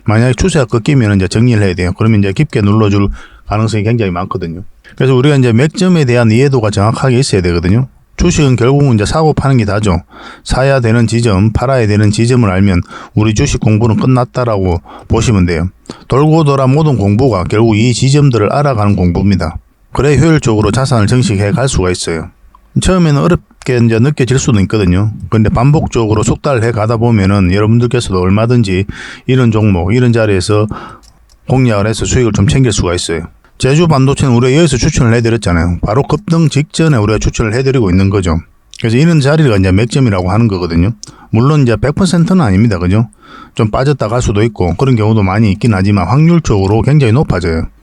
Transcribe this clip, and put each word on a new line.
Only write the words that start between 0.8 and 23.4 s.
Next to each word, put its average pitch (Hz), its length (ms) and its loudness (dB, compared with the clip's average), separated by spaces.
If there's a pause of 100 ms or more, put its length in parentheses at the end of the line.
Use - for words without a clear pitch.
이제 92 120 0
정리를 113 340 2
해야 95 120 0
돼요. 90 220 -2
그러면 110 240 2
이제 98 120 0
깊게 123 300 -2
눌러줄 101 460 0 (380)
가능성이 107 380 -2
굉장히 110 260 -2
많거든요. 87 540 -8 (320)
그래서 135 180 0
우리가 139 220 2
이제 123 160 2
맥점에 156 540 2
대한 120 260 2
이해도가 123 380 0
정확하게 113 500 0
있어야 107 220 0
되거든요. 90 440 0 (300)
주식은 156 400 0
결국은 139 380 2
이제 101 120 0
사고 156 260 0
파는 135 260 0
게 110 60 0
다죠. 98 380 -2 (420)
사야 135 360 0
되는 117 260 2
지점, 110 460 0
팔아야 123 340 0
되는 104 240 2
지점을 117 400 0
알면 92 300 0 (340)
우리 107 200 0
주식 139 260 -2
공부는 110 360 0
끝났다라고 120 840 -2 (280)
보시면 107 380 0
돼요. 87 220 -2 (400)
돌고 156 360 2
돌아 139 220 0
모든 143 300 2
공부가 101 480 0
결국 107 320 2
이 117 180 2
지점들을 135 580 2
알아가는 107 440 0
공부입니다. 90 600 -2 (360)
그래 139 240 0
효율적으로 123 540 2
자산을 120 380 0
증식해 107 420 0
갈 120 180 -2
수가 90 220 -2
있어요. 82 400 -6 (500)
처음에는 160 420 2
어렵게 160 600 -2